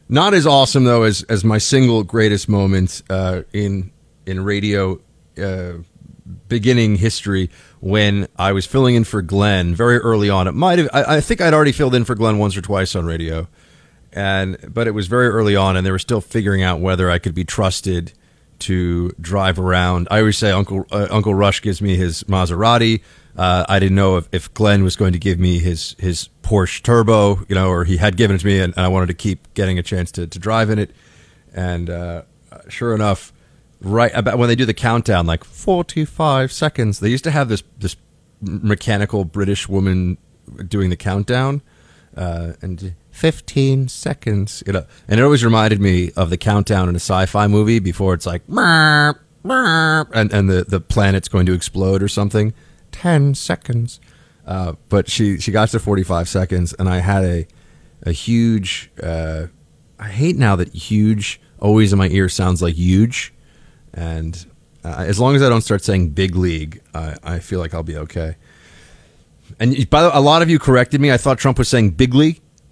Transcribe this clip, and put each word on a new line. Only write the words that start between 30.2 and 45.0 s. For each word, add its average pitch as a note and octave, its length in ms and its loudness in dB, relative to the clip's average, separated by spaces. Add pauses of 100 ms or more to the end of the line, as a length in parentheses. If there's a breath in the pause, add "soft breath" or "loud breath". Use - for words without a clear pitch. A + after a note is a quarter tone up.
to E2 140 -14
drive A2 320 0
in G#2+ 80 0
it. G#2 100 -4 (640 soft breath)
And, F2+ 380 -4
uh, E2+ 320 -10 (440)
sure A#2 280 -4
enough, G#2 360 -2 (500 soft breath)
right A2+ 340 2
about A2+ 240 0
when A#2+ 80 4
they A#2 80 2
do B2 100 2
the A2 80 0
countdown, A2+ 540 0
like, E2 160 -2
"forty-five D#3 1080 -2
seconds," A#2+ 500 -2
they G#2+ 80 0
used B2+ 160 -2
to E3 40 -2
have C#3+ 200 0
this, G#2 120 -2 (160)
this - 200 -8 (440)
mechanical G2+ 840 -2
British G2 420 -4
woman F#2 500 -2 (500)
doing F#2+ 220 -2
the F2+ 60 -2
countdown, B2 680 -4 (540 soft breath)
uh, E2+ 460 -8
and F#2 340 -10 (160)
"fifteen C3+ 800 -2
seconds," - 760 -6
you G2 60 -4
know, F#2+ 140 -4 (240 soft breath)